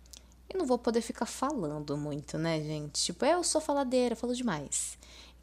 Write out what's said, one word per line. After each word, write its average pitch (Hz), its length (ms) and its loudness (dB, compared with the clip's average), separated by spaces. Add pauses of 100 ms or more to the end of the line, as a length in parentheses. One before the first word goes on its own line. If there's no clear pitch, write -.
(480)
Eu 381 120 -2
não 339 40 2
vou 247 140 4
poder 233 240 2
ficar - 240 -4
falando 151 720 -2
muito, 147 400 -4
né, 160 240 2
gente? 151 400 -4
Tipo, - 220 -2
eu 330 180 6
sou 320 180 2
faladeira, 254 540 2
falo 247 200 -2
demais. 190 640 -2 (460)